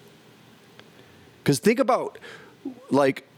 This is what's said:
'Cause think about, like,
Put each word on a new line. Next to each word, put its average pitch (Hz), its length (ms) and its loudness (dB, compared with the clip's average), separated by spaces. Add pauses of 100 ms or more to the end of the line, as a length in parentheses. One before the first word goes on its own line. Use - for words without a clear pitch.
(1400)
'Cause 143 140 2
think 226 200 2
about, 226 400 -2 (720)
like, 135 360 2 (120)